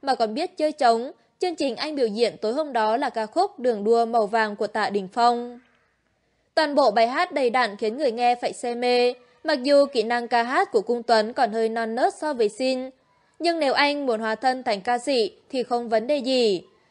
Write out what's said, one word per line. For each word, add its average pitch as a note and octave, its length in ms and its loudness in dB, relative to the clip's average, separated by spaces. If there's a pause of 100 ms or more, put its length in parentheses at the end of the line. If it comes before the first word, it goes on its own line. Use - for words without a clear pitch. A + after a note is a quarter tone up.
mà C4+ 140 0
còn A3 180 -2
biết D#4+ 240 -4
chơi D4+ 140 0
trống. A#3+ 400 2 (280)
Chương F4+ 160 -2
trình C#4 200 -2
anh D4 200 -6
biểu B3+ 120 0
diễn G#3 300 -2
tối A3 160 -4
hôm D4 200 -4
đó A3 240 0
là C#4 120 -4
ca A3 160 -4
khúc F#4 340 -2
Đường A#3 240 -2
Đua A#3 220 2
Màu A3+ 220 0
Vàng G#3+ 280 0
của G#3 120 -2
Tạ G#3 220 -2
Đình G3 240 -4
Phong. A#3+ 460 0 (960)
Toàn D4 200 2
bộ C4 160 4
bài A3+ 160 4
hát E4+ 240 -2
đầy C4+ 180 0
đặn A3 280 0
khiến A3+ 200 -4
người C#4+ 140 0
nghe A#3+ 240 2
phải A#3+ 180 -6
say A#3+ 220 -6
mê. B3 380 2 (300)
Mặc D4+ 200 -2
dù C#4+ 220 6
kỹ C4 180 -2
năng A#3+ 240 -4
ca A#3 160 2
hát D#4 280 0
của G#3+ 100 2
Cung A#3+ 220 -4
Tuấn A3 300 2
còn A#3 180 0
hơi A3+ 180 -2
non A3+ 260 -4
nớt F4 200 0
so D4+ 180 -4
với A3+ 160 0
Sin, C4 400 -4 (500)
nhưng E4 200 0
nếu C#4 140 2
anh C#4+ 320 0
muốn A3 140 0
hóa A3 160 -2
thân B3+ 280 -2
thành G#3 180 -2
ca A#3+ 160 0
sĩ A#3+ 340 0 (180)
thì B3+ 140 -4
không A#3+ 260 -4
vấn A3+ 180 0
đề D4 100 2
gì. A#3 460 0 (280)